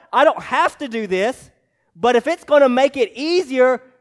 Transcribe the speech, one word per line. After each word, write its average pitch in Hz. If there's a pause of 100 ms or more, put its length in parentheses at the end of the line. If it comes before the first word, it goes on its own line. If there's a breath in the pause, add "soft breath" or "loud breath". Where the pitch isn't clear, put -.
(120 soft breath)
I 247
don't 294
have 302
to 294
do 226
this, 190 (440)
but 233
if 233
it's 330
gonna 277
make 269
it -
easier 262 (180)